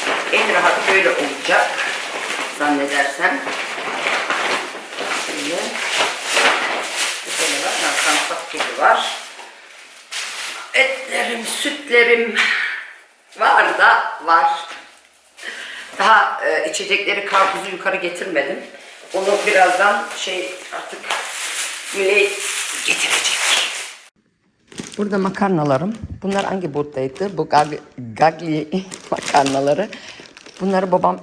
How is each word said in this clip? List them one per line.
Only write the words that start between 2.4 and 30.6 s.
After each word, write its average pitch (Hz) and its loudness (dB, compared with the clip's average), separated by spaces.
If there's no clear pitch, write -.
zannedersem. 147 0
Şöyle. 151 -4
Burada 156 2
ne 139 0
var? - 0
Ha, 120 2
sarımsak - 2
tozu 143 -2
var. - 4
Etlerim, 240 -2
sütlerim 233 2
var 214 4
da - 4
var. 165 4
Daha, - 6
e, 156 0
içecekleri, 196 -2
karpuzu 190 2
yukarı 185 -2
getirmedim. 165 -2
Onu 202 2
birazdan 190 6
şey 180 -6
artık - -10
Miley 196 4
getirecek. - 0
Burada 202 0
makarnalarım. 190 2
Bunlar 196 0
hangi 175 -2
bottaydı? 147 -2
Bu 160 0
gag-, 151 2
gagli 156 2
<laughs> - -6
makarnaları. 139 2